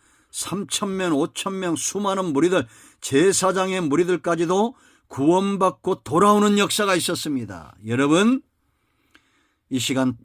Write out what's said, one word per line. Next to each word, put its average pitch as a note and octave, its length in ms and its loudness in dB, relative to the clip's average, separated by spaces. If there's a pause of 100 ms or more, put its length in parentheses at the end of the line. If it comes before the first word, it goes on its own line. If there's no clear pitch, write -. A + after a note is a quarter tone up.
(320)
삼천 G3 640 -6
명, F3+ 180 -2
오천 F#3+ 440 -4
명, F3 180 -4
수많은 F#3+ 560 -4
무리들, D#3 340 2 (320)
제사장의 F#3 840 2
무리들까지도 F3 920 0 (320)
구원받고 F#3 960 0
돌아오는 G#3 560 4
역사가 G3 360 0
있었습니다. B2+ 800 -6 (140)
여러분, D#3 540 2 (1300)
이 C3 100 -4
시간 B2+ 460 -2